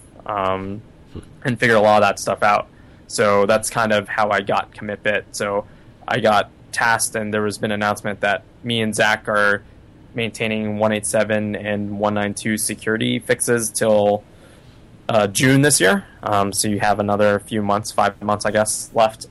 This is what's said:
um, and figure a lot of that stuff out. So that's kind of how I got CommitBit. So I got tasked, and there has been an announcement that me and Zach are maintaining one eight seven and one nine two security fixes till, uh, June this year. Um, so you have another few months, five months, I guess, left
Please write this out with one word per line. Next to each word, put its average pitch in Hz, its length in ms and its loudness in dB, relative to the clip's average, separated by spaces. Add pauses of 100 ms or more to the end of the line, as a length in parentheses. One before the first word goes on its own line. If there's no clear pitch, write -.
(260)
um, 98 560 -4 (640)
and 120 140 -2
figure 117 180 4
a 107 40 6
lot 104 220 6
of 101 60 4
that 98 120 -2
stuff 101 220 -4
out. 104 260 2 (380)
So 101 400 2
that's 110 240 0
kind 110 220 0
of 104 160 0
how 107 220 -2
I 101 120 0
got 101 300 -2
CommitBit. 104 600 -6
So 101 340 -4 (400)
I 113 140 -2
got 104 300 2 (200)
tasked, 117 460 0
and 107 180 -4
there 107 120 0
has 101 120 -6
been 107 140 -2
an 104 100 -2
announcement 104 380 -2
that 101 240 -2 (180)
me 120 180 -2
and 110 140 -2
Zach 107 340 0
are 104 360 2 (480)
maintaining 107 680 -4
one 110 140 2
eight 104 140 -4
seven 107 480 0
and 104 460 -6
one 104 140 0
nine 101 200 -2
two 107 240 -4
security 113 600 -4
fixes 120 500 -2
till, 104 540 2 (840)
uh, 107 180 2
June 131 360 2
this 147 180 2
year. 196 240 2 (180)
Um, 101 300 0
so 110 160 -4
you 101 120 -2
have 104 200 2
another 104 400 2
few 107 220 -6
months, 101 280 -2
five 101 320 0
months, 104 220 -2
I 107 60 0
guess, 107 440 -2
left 110 360 0